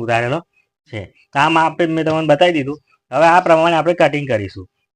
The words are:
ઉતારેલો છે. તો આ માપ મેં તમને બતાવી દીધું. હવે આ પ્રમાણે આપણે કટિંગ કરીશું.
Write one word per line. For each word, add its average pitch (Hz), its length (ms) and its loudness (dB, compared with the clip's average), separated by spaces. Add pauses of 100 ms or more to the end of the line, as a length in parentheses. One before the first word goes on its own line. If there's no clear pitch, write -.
ઉતારેલો 120 360 -2 (540)
છે. 107 80 -10 (300)
તો - 80 -6
આ 151 100 2
માપ 160 320 0 (140)
મેં 160 100 -4
તમને 156 260 -2
બતાવી 175 260 2
દીધું. 143 200 -6 (340)
હવે 147 200 2
આ 180 160 4
પ્રમાણે 165 320 2
આપણે 165 220 0
કટિંગ 147 320 0
કરીશું. 98 340 -8 (280)